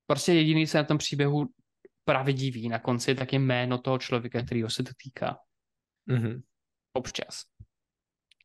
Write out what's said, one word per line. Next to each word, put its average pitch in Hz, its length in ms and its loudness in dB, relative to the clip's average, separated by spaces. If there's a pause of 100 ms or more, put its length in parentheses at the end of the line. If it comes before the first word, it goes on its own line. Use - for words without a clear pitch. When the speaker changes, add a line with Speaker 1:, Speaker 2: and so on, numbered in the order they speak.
Speaker 1:
Prostě 147 280 2
jediný, 156 340 6
co 160 100 2
je 151 60 4
na 151 40 -6
tom 151 100 2
příběhu 143 480 0 (600)
pravdivý 131 640 0
na 113 100 -2
konci, 123 360 0
tak 127 180 -4
je 135 60 4
jméno 127 380 2
toho 131 200 0
člověka, 120 460 -4
kterýho 117 260 -2
se - 140 -4
to 127 80 -10 (120)
týká. - 340 -6 (680)
Speaker 2:
Mhm. 120 360 -2 (520)
Speaker 1:
Občas. - 500 -8 (1000)